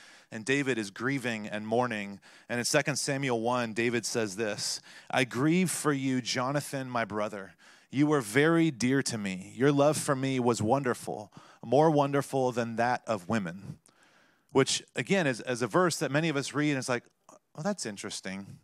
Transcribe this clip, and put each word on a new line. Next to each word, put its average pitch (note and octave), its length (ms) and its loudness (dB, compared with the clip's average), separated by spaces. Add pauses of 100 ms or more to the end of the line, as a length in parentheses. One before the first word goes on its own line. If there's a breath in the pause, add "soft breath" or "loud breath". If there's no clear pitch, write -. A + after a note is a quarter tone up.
(320 loud breath)
and A2 140 -10
David C3+ 320 2
is G#2 120 -4
grieving A2+ 580 -4
and G#2+ 200 -8
mourning. A2 540 -2 (260 loud breath)
And A#2+ 120 -2
in A#2+ 60 -4
Second C#3+ 300 2
Samuel C3+ 460 -2
one, A#2 320 0
David A#2 320 0
says G#2+ 320 -2
this, G#2+ 420 -4 (320 loud breath)
"I C3 140 2
grieve D#3 440 2
for - 220 -2
you, C3+ 300 0
Jonathan, C3 680 -4
my A#2+ 140 -2
brother. G#2 520 -6 (360 loud breath)
You C#3 160 4
were D3+ 120 4
very D3+ 520 4
dear B2+ 320 2
to - 140 -4
me. G2 380 -6
Your C3 160 4
love C#3+ 240 4
for C#3+ 220 0
me C3 200 -2
was A#2+ 240 2
wonderful, A2 720 -2 (320 loud breath)
more C#3 260 6
wonderful C#3 600 2
than A#2 240 -4
that A#2+ 320 0
of F#2 220 -2
women." G2 480 -4 (760 soft breath)
Which, - 320 2 (140)
again, D#3 300 2
is, A#2+ 140 0
is A#2+ 200 -4
a B2 60 2
verse E3 320 2
that C#3 120 -2
many D#3 160 2
of D3+ 80 -2
us C#3 180 -4
read, D3 180 0
and C#3 80 0
it's B2 100 -4
like, A#2+ 160 -2 (240)
"Oh, - 320 -18
that's G3 240 -4
interesting. G2 800 -10